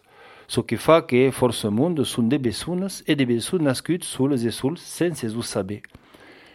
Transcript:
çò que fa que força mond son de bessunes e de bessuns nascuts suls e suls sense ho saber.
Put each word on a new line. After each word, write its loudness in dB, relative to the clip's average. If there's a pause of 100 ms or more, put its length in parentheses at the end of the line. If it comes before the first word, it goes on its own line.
(480)
çò -2
que -4
fa 4
que 4
força 0
mond 2
son 0
de 2
bessunes -4
e 2
de 2
bessuns 0
nascuts 0
suls 0
e 0
suls -4
sense -4
ho -6
saber. -6 (720)